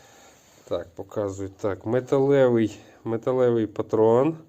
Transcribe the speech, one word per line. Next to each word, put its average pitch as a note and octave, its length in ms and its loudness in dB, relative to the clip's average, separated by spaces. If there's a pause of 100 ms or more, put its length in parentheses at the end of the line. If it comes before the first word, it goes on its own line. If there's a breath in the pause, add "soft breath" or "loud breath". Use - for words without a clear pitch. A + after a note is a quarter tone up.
(680 loud breath)
Так, F2 260 -8
показують. G2 600 -8
Так, F#2+ 300 -8
металевий, B2+ 920 2 (260 loud breath)
металевий A#2 600 -2
патрон. A2+ 720 0 (100)